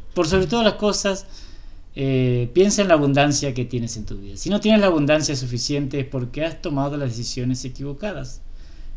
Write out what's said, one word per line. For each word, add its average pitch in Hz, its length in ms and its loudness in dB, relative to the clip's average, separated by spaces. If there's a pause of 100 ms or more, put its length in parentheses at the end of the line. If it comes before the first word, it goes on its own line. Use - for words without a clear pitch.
(140)
por 175 140 2
sobre 185 200 4
todas 233 180 2
las 202 80 4
cosas, 196 520 0 (720)
eh, 127 580 2
piensa 196 280 6
en 190 80 2
la 170 60 10
abundancia 143 580 4
que 123 100 -2
tienes 117 320 -4
en 107 100 -8
tu 107 120 -6
vida. 101 180 -12
Si - 140 -6
no 208 100 2
tienes 214 220 6
la 196 60 6
abundancia 151 460 4
suficiente 131 680 -2
es 127 40 -4
porque 127 380 -4
has 165 180 -4
tomado 143 360 -2
las 135 140 -2
decisiones 123 520 -4
equivocadas. 135 800 -8 (560)